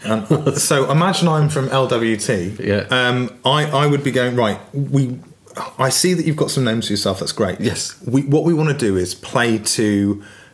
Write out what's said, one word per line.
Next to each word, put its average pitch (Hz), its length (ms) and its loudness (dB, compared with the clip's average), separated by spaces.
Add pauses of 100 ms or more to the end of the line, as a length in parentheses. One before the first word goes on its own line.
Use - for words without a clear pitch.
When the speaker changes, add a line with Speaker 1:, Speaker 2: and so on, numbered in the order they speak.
Speaker 1:
and 110 540 0
Speaker 2:
<laughs> - 20 -
Speaker 1:
so 135 320 2
imagine 175 360 2
I'm 156 220 2
from 135 200 -2
L 135 180 2
W 113 300 0
T. 101 420 -2
Speaker 2:
Yeah. 98 320 0
Speaker 1:
Um, 127 520 0
I, 147 220 2
I 147 220 2
would 143 160 2
be 131 80 -2
going, 123 240 0
Right, 107 240 0 (160)
we, 135 420 0 (600)
I 131 100 2
see 180 240 2
that 165 140 -2
you've 151 100 0
got 135 140 0
some 135 120 0
names 113 220 0
for 101 80 -2
yourself, 98 260 -2
that's - 120 -6
great. 92 280 -2
Speaker 2:
Yes. - 460 -4
Speaker 1:
We, 127 160 2
what 143 220 2
we 170 100 2
wanna 151 240 0
do 104 180 2
is 90 200 -2
play 117 420 0
to 101 680 0 (300)